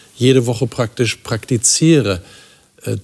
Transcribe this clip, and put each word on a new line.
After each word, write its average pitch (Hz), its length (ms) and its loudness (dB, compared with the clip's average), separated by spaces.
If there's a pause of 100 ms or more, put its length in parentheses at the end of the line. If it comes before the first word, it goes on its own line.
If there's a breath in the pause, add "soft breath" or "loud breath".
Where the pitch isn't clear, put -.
(160 loud breath)
jede 127 300 2
Woche 120 220 -4
praktisch 113 500 -4
praktiziere, 117 1040 0 (600 loud breath)
äh, 110 200 -4